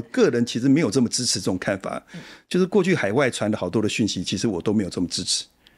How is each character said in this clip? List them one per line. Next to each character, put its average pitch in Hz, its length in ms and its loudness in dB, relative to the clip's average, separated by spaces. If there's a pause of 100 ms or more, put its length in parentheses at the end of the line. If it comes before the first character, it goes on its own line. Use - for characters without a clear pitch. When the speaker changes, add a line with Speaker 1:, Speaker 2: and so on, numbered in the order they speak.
(120)
Speaker 1:
个 220 180 4
人 120 160 2
其 117 140 -4
实 127 100 2
没 139 100 6
有 131 120 2
这 131 100 2
么 113 80 2
支 123 160 -4
持 117 140 -2
这 92 60 -6
种 95 120 0
看 95 220 -2
法， - 200 -8 (140)
Speaker 2:
嗯。 175 60 -14 (280)
Speaker 1:
就 180 120 0
是 185 80 4
过 190 160 4
去 180 100 2
海 101 180 0
外 131 160 2
传 110 220 -2
的 104 80 0
好 92 100 -4
多 104 140 0
的 104 80 2
讯 107 180 0
息， 95 160 -4
其 101 140 -4
实 107 100 -2
我 90 140 -2
都 107 100 -2
没 104 120 2
有 90 60 -8
这 92 120 -4
么 87 60 -2
支 92 160 -6
持。 - 220 -4 (320)